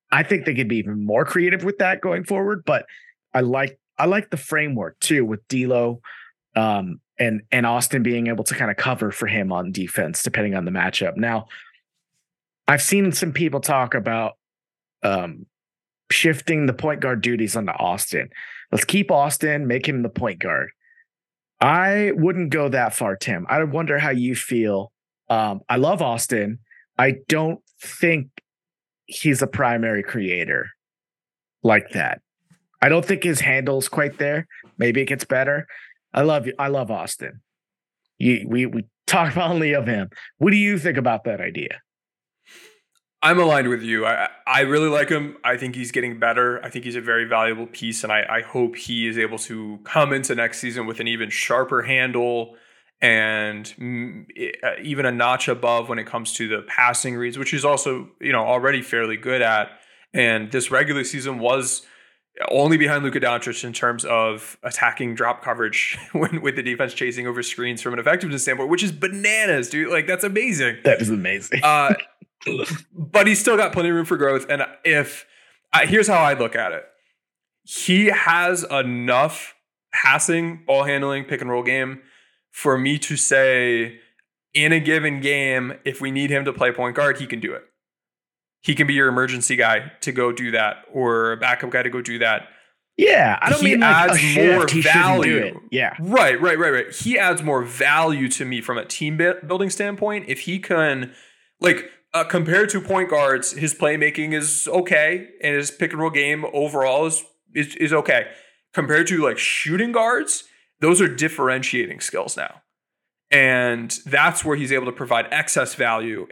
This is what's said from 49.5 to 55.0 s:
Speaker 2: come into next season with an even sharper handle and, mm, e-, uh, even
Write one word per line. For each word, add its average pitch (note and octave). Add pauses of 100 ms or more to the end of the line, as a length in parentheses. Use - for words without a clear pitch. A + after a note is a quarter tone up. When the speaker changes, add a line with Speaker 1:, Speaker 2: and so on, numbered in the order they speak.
Speaker 2:
come C#3+
into C3+
next A#2
season A#2+
with A2+
an A2+
even A2+
sharper B2+
handle B2 (440)
and, A2 (140)
mm, B2 (120)
e-, A2+ (120)
uh, B2 (100)
even C#3